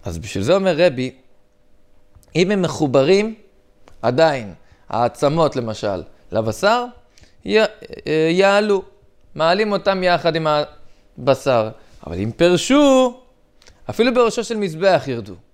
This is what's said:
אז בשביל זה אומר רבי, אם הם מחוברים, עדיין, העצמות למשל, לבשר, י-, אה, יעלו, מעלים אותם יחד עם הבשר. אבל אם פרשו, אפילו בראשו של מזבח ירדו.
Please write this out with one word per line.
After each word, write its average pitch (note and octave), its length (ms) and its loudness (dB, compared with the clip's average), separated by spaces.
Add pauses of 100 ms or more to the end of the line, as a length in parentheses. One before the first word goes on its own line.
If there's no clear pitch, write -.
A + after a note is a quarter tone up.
אז E2+ 140 -8
בשביל G2 260 -6
זה D3+ 120 4
אומר F#3+ 220 0
רבי, C3 340 0 (1200)
אם F3+ 160 2
הם G3 100 0
מחוברים, D#3+ 720 2 (680)
עדיין, B2 520 0 (360)
העצמות C#3+ 680 0
למשל, G#2+ 480 -6 (280)
לבשר, D3 540 0 (600)
י-, G#3 140 2
אה, A3 60 4 (680)
יעלו, G3 520 2 (520)
מעלים F3+ 360 0
אותם F#3+ 320 -2
יחד E3 320 0
עם D#3+ 120 -2
הבשר. C3 1200 -2 (380)
אבל E2+ 100 -8
אם G#2+ 180 -6
פרשו, B3+ 840 2 (720)
אפילו A#3 240 0
בראשו A#3 300 0
של A3+ 140 -8
מזבח F3 500 0
ירדו. A2+ 260 -8 (200)